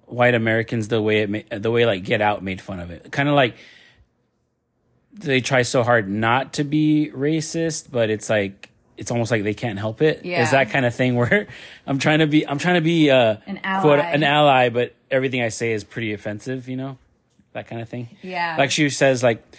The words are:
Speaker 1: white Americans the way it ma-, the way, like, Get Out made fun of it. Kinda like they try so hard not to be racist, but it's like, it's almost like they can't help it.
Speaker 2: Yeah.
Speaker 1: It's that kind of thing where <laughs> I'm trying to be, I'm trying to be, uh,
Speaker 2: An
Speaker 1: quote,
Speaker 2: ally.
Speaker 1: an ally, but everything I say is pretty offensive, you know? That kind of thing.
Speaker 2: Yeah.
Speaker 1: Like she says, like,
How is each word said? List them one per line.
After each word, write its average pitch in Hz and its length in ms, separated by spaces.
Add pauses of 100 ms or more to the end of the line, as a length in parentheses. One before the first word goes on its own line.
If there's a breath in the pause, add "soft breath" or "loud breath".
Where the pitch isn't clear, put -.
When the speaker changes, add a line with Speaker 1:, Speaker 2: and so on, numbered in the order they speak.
Speaker 1:
white 123 300
Americans 113 500
the 110 160
way 107 200
it 104 80
ma-, 107 280
the 113 140
way, 117 140
like, 95 180
Get 110 160
Out 104 240
made 92 160
fun 95 180
of 85 140
it. - 180
Kinda 143 240
like 127 220 (1600 loud breath)
they 135 280
try 127 220
so 123 200
hard 113 260
not 113 440
to 151 100
be 151 500
racist, 160 800
but 117 200
it's 107 200
like, 101 400 (260)
it's - 140
almost 117 200
like 110 120
they 104 120
can't 104 240
help 110 240
it. 156 220
Speaker 2:
Yeah. 175 180
Speaker 1:
It's - 100
that 135 180
kind 135 160
of 117 80
thing 127 220
where 190 320 (180)
<laughs> - 200
I'm 139 120
trying 156 220
to 160 60
be, 151 200
I'm 143 120
trying 180 180
to 175 40
be, 160 300
uh, 117 260 (100)
Speaker 2:
An 196 120 (220)
Speaker 1:
quote, 147 180
Speaker 2:
ally. 147 140
Speaker 1:
an 151 100
ally, 143 460
but 117 260 (160)
everything 131 320
I 113 60
say 117 240
is 104 100
pretty 110 300
offensive, 123 560
you 131 80
know? 135 220 (540)
That 110 140
kind 113 160
of 110 60
thing. 123 200 (140)
Speaker 2:
Yeah. 175 340
Speaker 1:
Like 139 140
she 151 200
says, 131 340
like, 117 180 (160 loud breath)